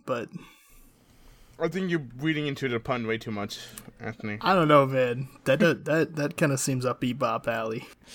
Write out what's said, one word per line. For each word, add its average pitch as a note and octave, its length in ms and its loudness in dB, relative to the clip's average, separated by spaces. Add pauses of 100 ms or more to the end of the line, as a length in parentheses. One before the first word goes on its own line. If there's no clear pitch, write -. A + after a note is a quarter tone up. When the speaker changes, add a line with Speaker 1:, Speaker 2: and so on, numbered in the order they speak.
Speaker 1:
but A#2+ 220 -4 (1300)
Speaker 2:
I E3+ 80 0
think F#3 220 -2
you're D#3+ 160 -2 (120)
reading D3+ 280 -2
into C#3 220 -4
the A#2+ 120 -2
pun A#2+ 260 -4
way A2 120 -2
too A2 120 -8
much, G#2 300 -6 (400)
Anthony. G#2+ 400 -8
Speaker 1:
I F3+ 140 0
don't E3+ 140 4
know, D3 180 10
man. C3 420 0 (160)
That, C#3 160 2
that, E3 240 4
that, D#3+ 320 0
that D3 200 -2
kinda C#3 220 2
seems C3 260 -2
up B2 160 -2
Bebop A#2+ 460 0
alley. A2+ 400 -4 (280)